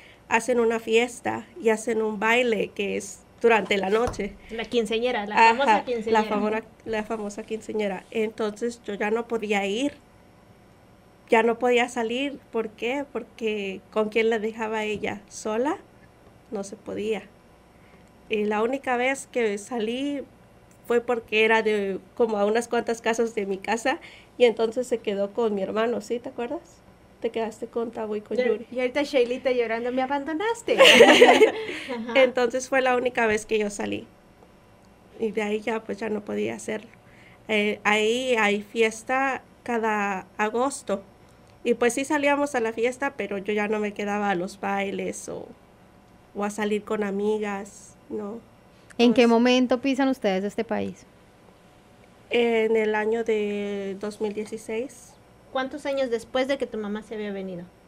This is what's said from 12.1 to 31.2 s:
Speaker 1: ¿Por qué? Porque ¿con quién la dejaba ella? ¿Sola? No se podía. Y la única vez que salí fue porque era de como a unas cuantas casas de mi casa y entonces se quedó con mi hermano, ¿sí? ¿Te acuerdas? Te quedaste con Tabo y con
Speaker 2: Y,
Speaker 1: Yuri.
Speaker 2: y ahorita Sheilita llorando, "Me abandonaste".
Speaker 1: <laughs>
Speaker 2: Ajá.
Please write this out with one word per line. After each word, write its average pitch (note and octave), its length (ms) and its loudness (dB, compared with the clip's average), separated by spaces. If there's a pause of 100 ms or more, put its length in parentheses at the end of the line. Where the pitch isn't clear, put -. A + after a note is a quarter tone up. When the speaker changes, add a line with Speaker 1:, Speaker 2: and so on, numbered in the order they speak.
Speaker 1:
¿Por A3 200 -6
qué? C4 420 -6
Porque G#3+ 680 -6 (120)
¿con G#3+ 160 0
quién A3 220 2
la A3+ 80 0
dejaba A3 460 -4
ella? G#3 440 -6
¿Sola? A#3 500 -4 (720)
No G3+ 140 -6
se - 120 -16
podía. G3+ 460 -6 (1080)
Y G#3 160 -2
la G#3 180 0
única B3+ 340 -2
vez C4 340 -2
que A3 280 0
salí B3 640 -4 (640)
fue A#3 140 2
porque A3+ 440 0
era A3 180 4
de G3+ 360 0 (180)
como A3 220 0
a G3+ 60 2
unas A3 240 0
cuantas A#3 320 -2
casas A3+ 340 0
de G3+ 120 -2
mi G3 120 -4
casa A#3+ 400 -2 (380)
y B3 100 6
entonces A3+ 400 2
se A#3 120 -2
quedó G3+ 340 -4
con A3 220 -2
mi G3 80 -2
hermano, G#3+ 380 0
¿sí? A#3 180 -4
¿Te B3+ 120 -10
acuerdas? A#3+ 300 -6 (600)
Te A3+ 100 -4
quedaste A3+ 380 -6
con A#3 220 -4
Tabo G#3+ 260 -6
y G#3+ 40 -4
con G#3+ 180 -6
Speaker 2:
Y, B3+ 60 2
Speaker 1:
Yuri. A3 260 0
Speaker 2:
y B3 100 -6
ahorita B3+ 220 0
Sheilita B3+ 500 0
llorando, A#3+ 400 -2
"Me C4 100 0
abandonaste". D#4 760 -2
Speaker 1:
<laughs> - 0 -
Speaker 2:
Ajá. - 1400 8